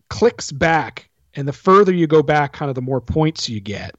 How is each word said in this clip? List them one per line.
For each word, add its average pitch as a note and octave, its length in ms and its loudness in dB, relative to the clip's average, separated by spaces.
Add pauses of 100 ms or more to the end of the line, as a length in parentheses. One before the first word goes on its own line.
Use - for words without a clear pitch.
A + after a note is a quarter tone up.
(100)
clicks - 420 -2
back. D3+ 560 -2 (260)
And C#3 140 -8
the C#3+ 40 -4
further F#3+ 400 4
you E3+ 140 2
go D3+ 160 4
back, D3 340 0
kinda C#3 180 -6
the B2+ 80 -6
more C3 180 -4
points D#3 480 -2
you A2 120 -8
get. F#2+ 380 -10